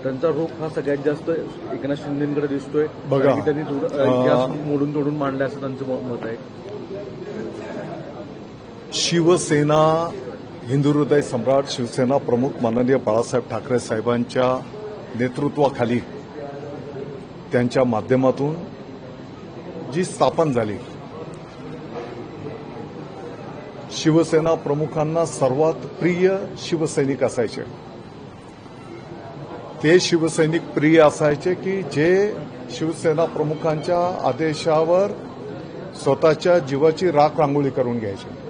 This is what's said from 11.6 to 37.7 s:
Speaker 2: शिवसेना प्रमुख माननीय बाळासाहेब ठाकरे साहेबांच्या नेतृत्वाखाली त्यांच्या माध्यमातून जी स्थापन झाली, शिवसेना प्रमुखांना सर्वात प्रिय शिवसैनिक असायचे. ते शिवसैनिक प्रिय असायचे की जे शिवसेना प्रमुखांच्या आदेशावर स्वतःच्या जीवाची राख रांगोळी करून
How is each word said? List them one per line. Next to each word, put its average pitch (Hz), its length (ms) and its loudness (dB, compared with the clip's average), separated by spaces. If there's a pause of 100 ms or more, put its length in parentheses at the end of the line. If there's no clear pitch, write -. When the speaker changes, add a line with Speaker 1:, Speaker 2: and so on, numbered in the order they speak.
Speaker 2:
शिवसेना 127 500 0
प्रमुख 123 320 4 (120)
माननीय 123 340 4
बाळासाहेब 120 540 2
ठाकरे 120 300 0
साहेबांच्या 120 1000 0 (420)
नेतृत्वाखाली 127 800 2 (1500)
त्यांच्या 123 320 4
माध्यमातून 127 720 2 (1400)
जी 170 120 0
स्थापन 156 480 2
झाली, 110 240 0 (3250)
शिवसेना 160 640 4
प्रमुखांना 156 720 0
सर्वात 143 480 2
प्रिय 180 640 2 (220)
शिवसैनिक 147 680 0
असायचे. 117 380 0 (2250)
ते 170 160 8
शिवसैनिक 160 600 2
प्रिय 160 380 4
असायचे 147 540 4
की 190 280 -2
जे 180 540 2 (360)
शिवसेना 165 540 0
प्रमुखांच्या 156 1000 0
आदेशावर 160 800 2 (960)
स्वतःच्या 160 560 6
जीवाची 160 520 2
राख 147 180 6 (100)
रांगोळी 143 300 4
करून 120 300 0